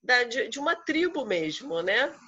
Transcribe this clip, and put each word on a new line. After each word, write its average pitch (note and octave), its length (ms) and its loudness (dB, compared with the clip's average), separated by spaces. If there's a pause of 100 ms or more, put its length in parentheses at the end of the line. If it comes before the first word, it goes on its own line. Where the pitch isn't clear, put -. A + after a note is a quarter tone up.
da, B3 200 4
de, A#3 260 -2
de C#4 100 -8
uma D#4+ 160 0
tribo E4 500 -2
mesmo, E3 560 -2
né? A#3 320 2 (140)